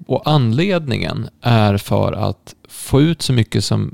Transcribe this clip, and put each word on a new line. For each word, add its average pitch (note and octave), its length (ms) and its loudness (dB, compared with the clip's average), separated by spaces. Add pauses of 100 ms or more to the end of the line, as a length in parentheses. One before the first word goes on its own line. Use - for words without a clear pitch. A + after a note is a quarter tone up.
Och, C3+ 100 -2
och - 140 -4
anledningen C3 1000 0 (120)
är G#2+ 360 4
för G2+ 360 0
att G2+ 420 -6 (320)
få C3+ 140 2
ut E3 220 0
så - 100 -2
mycket A2+ 320 0
som G#2+ 300 -2